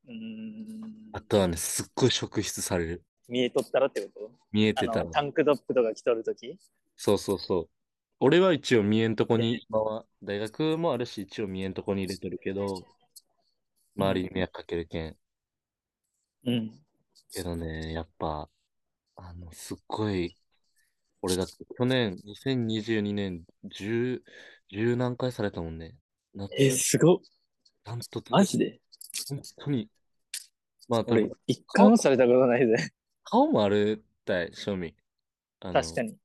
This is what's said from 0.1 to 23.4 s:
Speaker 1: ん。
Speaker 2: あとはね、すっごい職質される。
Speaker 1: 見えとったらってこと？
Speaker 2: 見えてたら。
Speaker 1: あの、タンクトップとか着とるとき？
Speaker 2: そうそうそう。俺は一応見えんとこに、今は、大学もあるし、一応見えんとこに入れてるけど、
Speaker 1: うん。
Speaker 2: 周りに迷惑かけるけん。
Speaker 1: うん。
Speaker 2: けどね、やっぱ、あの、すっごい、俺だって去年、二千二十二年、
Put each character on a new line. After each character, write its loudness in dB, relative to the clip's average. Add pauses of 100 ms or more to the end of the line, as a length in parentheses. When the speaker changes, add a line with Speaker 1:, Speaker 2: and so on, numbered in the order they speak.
Speaker 1:
ん。 -14
Speaker 2:
あ -10
と 0
は 4
ね、 -2
す -6
っ -10
ご 2
い 4
職 -4
質 -6
さ -2
れ -2
る。 -8 (240)
Speaker 1:
見 -2
え 0
と 0
っ -8
た 2
ら 2
っ -4
て -4
こ -10
と？ -14 (220)
Speaker 2:
見 4
え 4
て 0
た -4
ら。 0
Speaker 1:
あ -4
の、 -10
タ 0
ン -4
ク 2
ト 4
ッ 2
プ -6
と 4
か 0
着 -16
と 0
る -6
と -4
き？ -16 (380)
Speaker 2:
そ 2
う 2
そ -2
う -4
そ -2
う。 -10 (500)
俺 6
は 6
一 2
応 6
見 4
え 2
ん -2
と 2
こ 4
に、 0
今 0
は、 -6 (160)
大 -6
学 -2
も 0
あ 0
る -2
し、 -10
一 -8
応 -4
見 -6
え -4
ん -8
と -8
こ -2
に -2
入 -6
れ -12
て -8
る -10
け -6
ど、 -4
Speaker 1:
う -6
ん。 -16 (1120)
Speaker 2:
周 0
り -2
に -6
迷 -2
惑 -4
か -14
け -6
る -6
け -8
ん。 -16 (1300)
Speaker 1:
う -4
ん。 -4 (600)
Speaker 2:
け -8
ど -6
ね、 -8
や -6
っ -12 (100)
ぱ、 -6 (680)
あ -18
の、 -18
す -14
っ -14 (120)
ご -2
い、 -2 (880)
俺 0
だ 0
っ -4
て -18 (120)
去 0
年、 2
二 -18
千 -2
二 -2
十 0
二 -2
年、 -4 (200)